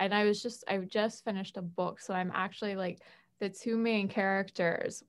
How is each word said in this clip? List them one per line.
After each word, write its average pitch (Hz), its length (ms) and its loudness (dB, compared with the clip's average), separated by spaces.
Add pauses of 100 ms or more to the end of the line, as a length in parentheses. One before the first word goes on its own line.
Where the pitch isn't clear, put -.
and 190 140 2
I 208 100 6
was 208 180 4
just, - 260 -8
I 196 100 0
just 208 460 0
finished 190 320 -4
a 196 60 -6
book, 175 380 -4
so - 140 -4
I'm 185 180 0
actually, 196 440 -2
like, 180 260 -4 (380)
the 202 100 -2
two 226 260 -2
main 226 320 2
characters, 190 1000 0